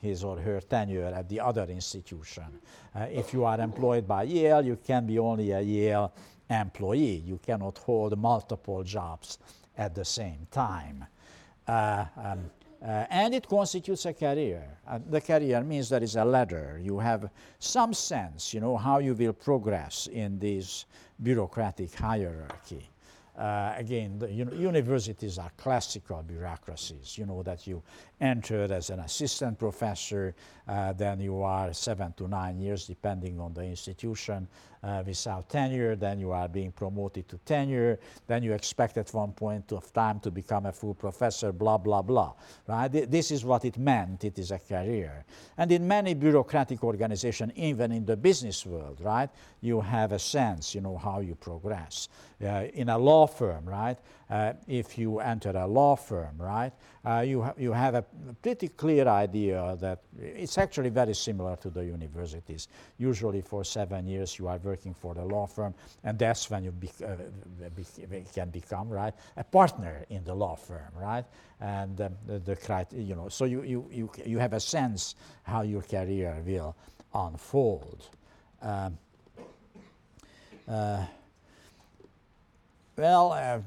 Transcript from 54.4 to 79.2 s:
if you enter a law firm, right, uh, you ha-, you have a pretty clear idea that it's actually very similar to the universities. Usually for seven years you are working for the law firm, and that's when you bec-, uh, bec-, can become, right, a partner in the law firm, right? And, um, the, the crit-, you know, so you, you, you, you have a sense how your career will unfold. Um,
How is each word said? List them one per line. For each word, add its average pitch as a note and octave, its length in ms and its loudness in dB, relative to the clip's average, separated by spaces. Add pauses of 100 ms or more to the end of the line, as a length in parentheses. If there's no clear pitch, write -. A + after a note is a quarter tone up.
if B2 300 -4
you A2 200 0
enter A2 320 -2
a F#2 160 0
law C#3 300 6
firm, D#2+ 420 -6
right, G#2+ 340 -4 (340)
uh, A#2 140 2
you C3 200 2
ha-, B2+ 160 -2
you B2 160 0
have B2 220 2
a A2+ 100 2 (380)
pretty A#3+ 260 -2
clear D3 400 6
idea G2 720 4
that F#2 220 -4 (180)
it's - 380 -6
actually C#3+ 320 2
very A2 240 4
similar F#2 420 -2
to - 140 -10
the F2 140 -4
universities. E2 840 -8 (300)
Usually A2 420 0
for G2 240 -6
seven F#2+ 420 -4
years F#2+ 320 -4
you F2+ 100 -4
are F2+ 100 -2
working F#2 340 -6
for E2+ 220 -10
the F2 100 -6
law G2+ 220 -2
firm, G2+ 280 -4 (280)
and G#2+ 160 -4
that's A#2 320 2
when G2 140 -2
you F2+ 80 -6
bec-, F2 300 -10
uh, G2 140 -6 (580)
bec-, F#2 600 -12
can F2+ 160 -4
become, F#2+ 400 -6
right, G#2 240 -2 (220)
a C3 80 -6
partner A#2 640 6
in F#2 140 -6
the F#2 100 -4
law F#2 220 0
firm, D#2 440 -14
right? A2+ 240 -4 (360)
And, G2 400 -4
um, F#2+ 160 -2 (100)
the, G2+ 140 -6
the F#2+ 160 -2
crit-, F#2 360 -4
you G#2 220 -6
know, F2 140 -8
so - 160 -2
you, B2+ 180 0
you, B2+ 280 -4
you, A2+ 200 -6 (160)
you A2+ 120 0
have A#2 140 2
a A2+ 80 0
sense B2 540 -2 (300)
how A2 180 -2
your G#2 200 -2
career F#2 640 -2
will E2+ 300 -4 (400)
unfold. G2 920 0 (520)
Um, G2 380 -4 (1700)